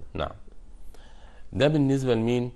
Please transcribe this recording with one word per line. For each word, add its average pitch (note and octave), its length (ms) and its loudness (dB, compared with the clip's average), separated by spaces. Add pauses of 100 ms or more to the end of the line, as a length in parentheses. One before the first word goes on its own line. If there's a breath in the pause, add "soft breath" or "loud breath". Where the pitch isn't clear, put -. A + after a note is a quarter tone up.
(140)
نعم. - 180 -2 (1200 soft breath)
ده B2 140 6
بالنسبة C3+ 460 4
لمين؟ A#2+ 420 2